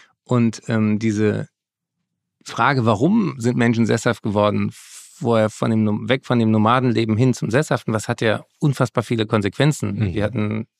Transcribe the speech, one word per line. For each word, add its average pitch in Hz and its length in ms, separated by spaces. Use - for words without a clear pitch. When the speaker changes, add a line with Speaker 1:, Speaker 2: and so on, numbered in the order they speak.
Speaker 1:
Und, 117 440
ähm, 107 320
diese 107 480
Frage, 123 420
warum 147 520
sind 120 200
Menschen 117 280
sesshaft 117 380
geworden, 104 500
vorher - 760
von 120 200
dem 110 140
Nom-, 107 260
weg 127 160
von 120 140
dem 110 120
Nomadenleben 113 640
hin 120 160
zum 120 180
Sesshaften, 131 420
was 110 140
hat 117 140
ja 110 220
unfassbar 131 440
viele 110 220
Konsequenzen. 104 720
Speaker 2:
Mhm. 104 180
Speaker 1:
Wir 101 100
hatten 107 440